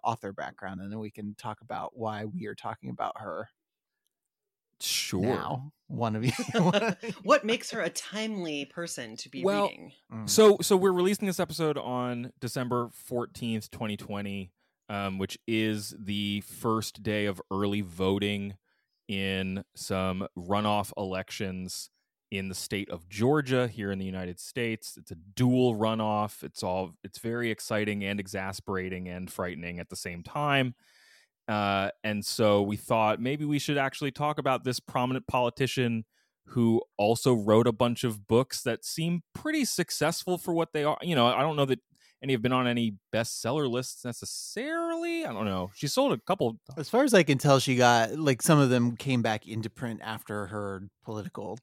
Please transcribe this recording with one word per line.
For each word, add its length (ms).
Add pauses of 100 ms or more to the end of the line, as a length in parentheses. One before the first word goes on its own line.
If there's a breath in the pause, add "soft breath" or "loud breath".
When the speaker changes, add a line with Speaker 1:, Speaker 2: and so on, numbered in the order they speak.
Speaker 1:
author 280
background, 480
and 120
then 80
we 100
can 240
talk 280
about 360
why 280
we 200
are 80
talking 380
about 260
her 320 (1300)
Speaker 2:
Sure. 440
Speaker 1:
now. 480 (160)
One 280
of 100
you. 60 (220)
<laughs> 400 (240)
Speaker 3:
<laughs> 60
What 220
makes 260
her 100
a 80
timely 760
person 520
to 120
be 140
Speaker 2:
Well, 260
Speaker 3:
reading? 220 (220)
Speaker 1:
Mm. 160
Speaker 2:
so, 320
so 160
we're 160
releasing 320
this 140
episode 400
on 600
December 540
fourteenth, 800
twenty 260
twenty, 540 (380)
um, 300
which 180 (100)
is 500
the 440
first 640
day 220
of 160 (100)
early 300
voting 720 (520)
in 560 (120)
some 520 (100)
runoff 600
elections 920 (420)
in 180
the 60
state 340
of 180
Georgia 600
here 240
in 80
the 60
United 340
States. 580
It's 140
a 40
dual 600
runoff. 680
It's 200
all, 280 (120)
it's 160
very 300
exciting 540
and 160
exasperating 880
and 240
frightening 480
at 100
the 60
same 280
time. 520 (720 soft breath)
Uh, 420 (140)
and 220
so 360
we 160
thought 440
maybe 240
we 140
should 180
actually 340
talk 260
about 260
this 160
prominent 480
politician 800 (420)
who 340 (160)
also 360
wrote 340
a 60
bunch 300
of 240
books 360
that 220
seem 360 (120)
pretty 320
successful 720
for 160
what 200
they 120
are. 160
You 140
know, 120
I 140
don't 160
know 80
that 140 (440 soft breath)
any 80
have 100
been 120
on 120
any 300 (180)
bestseller 560
lists 360
necessarily. 1200
I 80
don't 100
know. 320
She 120
sold 260
a 60
couple. 380 (200)
Speaker 1:
As 100
far 160
as 100
I 100
can 140
tell, 220
she 160
got, 420
like, 240
some 180
of 100
them 260
came 260
back 240
into 240
print 320
after 460
her 360 (200)
political 600